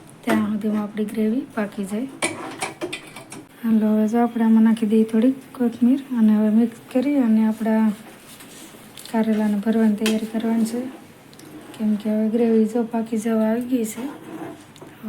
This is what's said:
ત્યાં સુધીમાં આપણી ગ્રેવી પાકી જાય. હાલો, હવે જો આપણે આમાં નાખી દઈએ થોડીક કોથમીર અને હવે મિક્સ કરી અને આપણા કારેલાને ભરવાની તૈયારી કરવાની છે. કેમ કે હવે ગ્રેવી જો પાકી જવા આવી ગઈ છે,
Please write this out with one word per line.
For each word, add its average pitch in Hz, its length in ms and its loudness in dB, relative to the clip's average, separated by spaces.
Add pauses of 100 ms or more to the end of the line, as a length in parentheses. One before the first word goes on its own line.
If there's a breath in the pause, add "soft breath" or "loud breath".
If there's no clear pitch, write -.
(240)
ત્યાં 214 280 0
સુધીમાં 208 320 -2
આપણી 208 300 -6
ગ્રેવી 220 300 0 (120)
પાકી 202 360 -6
જાય. 240 180 -6 (1500)
હાલો, 220 300 2
હવે 214 200 2
જો 233 100 0
આપણે 233 220 0
આમાં 220 240 6
નાખી 220 240 0
દઈએ 220 180 6
થોડીક 247 260 4 (200)
કોથમીર 247 440 2 (180)
અને 220 200 6
હવે 214 100 2 (100)
મિક્સ 233 200 0 (140)
કરી 269 240 0 (100)
અને 220 200 4
આપણા 220 380 0 (1300)
કારેલાને 214 540 0
ભરવાની 220 360 2
તૈયારી 220 320 -2
કરવાની 226 380 0
છે. 240 100 -6 (960)
કેમ 214 160 -2 (100)
કે 220 140 -4
હવે 214 200 0
ગ્રેવી 226 380 4
જો 240 100 0 (100)
પાકી 226 300 -4
જવા 220 260 0
આવી 247 220 -2
ગઈ 233 220 0
છે, 226 100 -10 (1040)